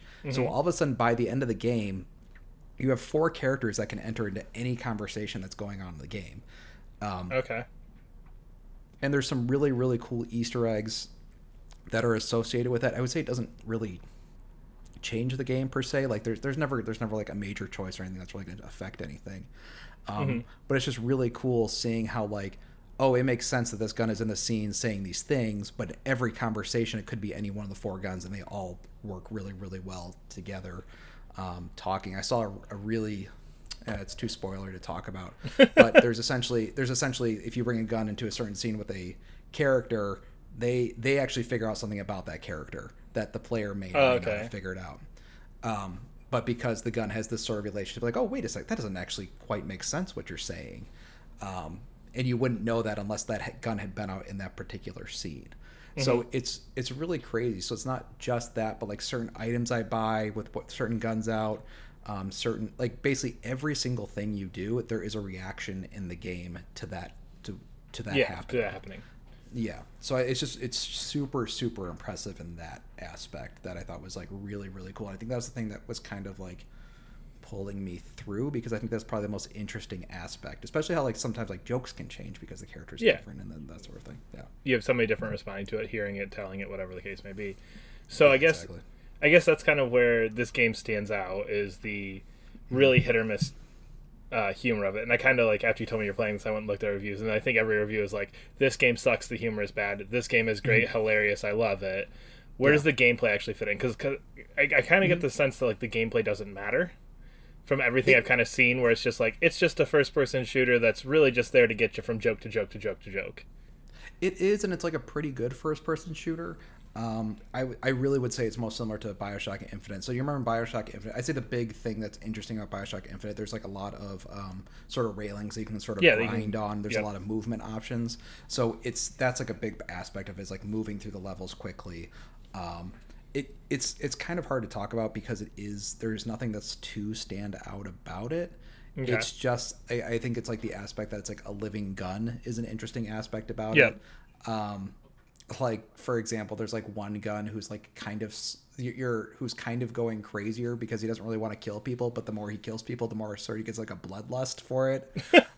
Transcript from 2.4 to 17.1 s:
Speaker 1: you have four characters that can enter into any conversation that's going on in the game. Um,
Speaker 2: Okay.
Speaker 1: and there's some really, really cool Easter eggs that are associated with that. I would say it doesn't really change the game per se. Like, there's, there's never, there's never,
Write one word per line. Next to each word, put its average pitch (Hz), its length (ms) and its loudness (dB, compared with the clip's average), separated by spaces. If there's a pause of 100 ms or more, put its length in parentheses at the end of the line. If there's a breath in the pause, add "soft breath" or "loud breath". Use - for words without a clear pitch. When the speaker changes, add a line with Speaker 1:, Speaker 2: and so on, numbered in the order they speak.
Speaker 1:
you 131 120 2
have 123 100 4
four 160 300 2
characters 131 480 0
that 107 100 0
can 107 120 -6
enter 113 280 -2
into 98 260 -6
any 123 220 0
conversation 107 640 -4
that's 95 140 -10
going 101 260 -6
on 90 120 -8
in 76 60 -10
the 67 80 -10
game. 90 360 -10 (580 loud breath)
Um, 92 300 -4
Speaker 2:
Okay. 127 320 -2 (1400)
Speaker 1:
and 139 120 2
there's 135 140 4
some 123 200 2
really, 139 240 4
really 123 260 4
cool 117 320 -4
Easter 117 380 2
eggs 110 400 0 (840)
that 113 120 2
are 117 120 6
associated 117 560 2
with 120 100 2
that. 131 140 2
I 120 60 0
would 127 80 2
say 160 120 0
it - 40 -4
doesn't 123 240 -2 (160)
really 110 360 -4 (1000 soft breath)
change 123 360 0
the 135 60 -2
game 131 260 2
per 131 120 0
se. 135 260 0
Like, 107 160 0
there's, 113 160 0
there's 135 180 -2
never, 139 240 2
there's 110 200 -4
never, 107 140 0